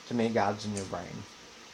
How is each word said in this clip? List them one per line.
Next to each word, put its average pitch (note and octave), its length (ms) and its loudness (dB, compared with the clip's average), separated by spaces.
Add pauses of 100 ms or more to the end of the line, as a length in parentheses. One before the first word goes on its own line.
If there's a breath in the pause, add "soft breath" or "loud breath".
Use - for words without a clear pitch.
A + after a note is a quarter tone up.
To B2 60 -2
me, A#2 140 6
God's G#2 360 4
in G#2 100 0
your G2 120 -2
brain. F2+ 180 -4 (680)